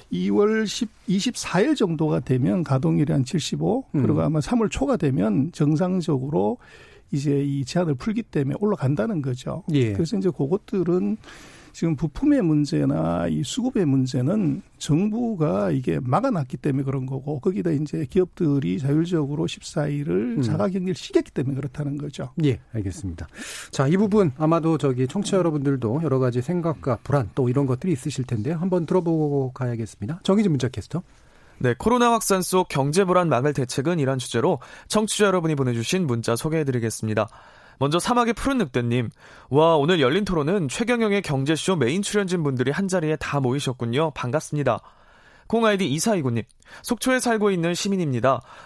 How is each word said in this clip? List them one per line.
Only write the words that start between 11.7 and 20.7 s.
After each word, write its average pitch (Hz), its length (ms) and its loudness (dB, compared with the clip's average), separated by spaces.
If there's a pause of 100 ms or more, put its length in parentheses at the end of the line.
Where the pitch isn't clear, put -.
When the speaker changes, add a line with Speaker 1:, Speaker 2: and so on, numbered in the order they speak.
Speaker 1:
지금 165 240 -2
부품의 277 440 0
문제나 156 840 0
이 156 160 -2
수급의 226 420 -2
문제는 135 760 0 (160)
정부가 196 920 0
이게 147 300 -2
막아놨기 156 540 -2
때문에 135 300 -2
그런 135 200 -4
거고 135 360 -6
거기다 185 300 -2
이제 156 380 -2
기업들이 170 680 0
자율적으로 151 680 0
십사 - 420 -6
일을 170 500 -2
Speaker 2:
음. 147 40 2
Speaker 1:
자가격리를 180 540 0